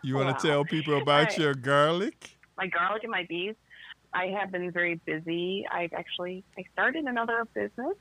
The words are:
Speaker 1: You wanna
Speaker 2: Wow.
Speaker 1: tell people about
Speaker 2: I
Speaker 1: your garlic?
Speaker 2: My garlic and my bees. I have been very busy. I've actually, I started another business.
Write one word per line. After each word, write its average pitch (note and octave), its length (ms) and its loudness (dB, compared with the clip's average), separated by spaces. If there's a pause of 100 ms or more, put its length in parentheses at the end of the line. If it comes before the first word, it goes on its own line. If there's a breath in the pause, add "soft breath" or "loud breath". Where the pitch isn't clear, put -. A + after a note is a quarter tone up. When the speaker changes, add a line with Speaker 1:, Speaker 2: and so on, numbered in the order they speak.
Speaker 1:
You C3 140 -2
wanna C3+ 160 2
Speaker 2:
Wow. C3 60 0
Speaker 1:
tell C#3+ 260 4
people D3 360 0
about D3 380 6
Speaker 2:
I D#3+ 40 2
Speaker 1:
your C#3+ 120 4
garlic? D3 800 2 (200)
Speaker 2:
My F#3 120 -4
garlic F#3 340 0
and A#3 80 -8
my F3+ 180 -2
bees. F3+ 260 -4 (600 loud breath)
I F3+ 120 0 (120)
have F#3+ 140 -4
been F3 180 -4
very F3 340 0
busy. E3+ 680 -4
I've E3+ 220 -4
actually, F3+ 520 -8 (120)
I F3+ 160 -12
started C4 340 0
another A#3 480 -2
business. A#3 460 -4